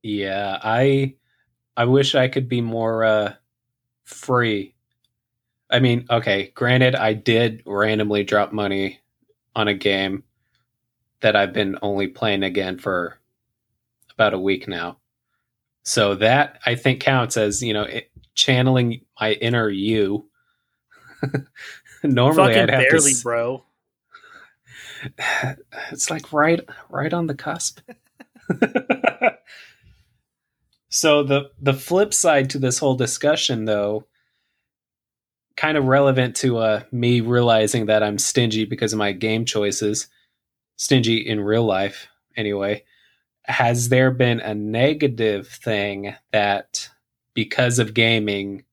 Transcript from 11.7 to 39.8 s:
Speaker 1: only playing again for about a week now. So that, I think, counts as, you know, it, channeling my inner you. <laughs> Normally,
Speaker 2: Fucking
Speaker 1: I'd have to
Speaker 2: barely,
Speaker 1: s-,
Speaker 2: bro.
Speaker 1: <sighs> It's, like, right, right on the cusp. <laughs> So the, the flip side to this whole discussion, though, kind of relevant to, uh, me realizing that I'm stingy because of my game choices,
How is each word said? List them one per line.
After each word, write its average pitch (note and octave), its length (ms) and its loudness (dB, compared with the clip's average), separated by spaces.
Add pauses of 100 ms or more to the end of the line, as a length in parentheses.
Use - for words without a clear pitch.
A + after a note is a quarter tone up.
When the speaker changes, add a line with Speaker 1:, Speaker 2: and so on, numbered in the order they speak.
Speaker 1:
only G2+ 260 -4
playing G2 360 -4
again F#2 360 -4
for F2 400 -6 (920)
about G#2 200 2
a F#2+ 60 -4
week F#2+ 280 -2
now. F2 300 -10 (880)
So G2+ 320 2
that, A#2+ 500 2
I A#2+ 100 0
think, C3 260 0
counts B2+ 360 2
as, G#2 240 0
you A#2 120 -2
know, G#2+ 100 -2
it, - 260 -10 (260)
channeling B2+ 680 2 (180)
my G#2+ 140 0
inner A2+ 360 0
you. G#2 580 0 (960)
<laughs> - 840 -10
Normally, C3+ 500 4
Speaker 2:
Fucking A2+ 100 4
Speaker 1:
I'd A#2 60 2
have B2+ 160 4
to C3+ 60 4
Speaker 2:
barely, D3+ 200 4
Speaker 1:
s-, B2 120 -2
Speaker 2:
bro. A#2+ 420 -4 (1400)
Speaker 1:
<sighs> - 520 -6 (360)
It's, - 180 -6
like, D#3+ 220 -8
right, D#3 300 2 (280)
right C#3+ 240 -4
on E3+ 140 -2
the C#3+ 80 -4
cusp. - 460 -10 (680)
<laughs> - 100 -2 (2250)
So D3 300 4
the, C#3 300 -2 (100)
the C#3 140 2
flip G3 400 0
side C#3+ 340 2
to C#3+ 80 -8
this B2+ 220 -2
whole C3+ 160 2
discussion, B2+ 720 -2
though, G#2 420 -2 (1500)
kind D#3 220 0
of C#3 80 2
relevant C3 520 4
to, B2 200 0
uh, A2 240 0 (100)
me A#2+ 300 2
realizing A#2 640 2
that G#2+ 160 4
I'm G#2 160 -2
stingy A2 480 0
because G#2 260 -4
of G#2+ 60 -4
my G#2 140 0
game A2 340 -2
choices, G#2 640 -2 (680)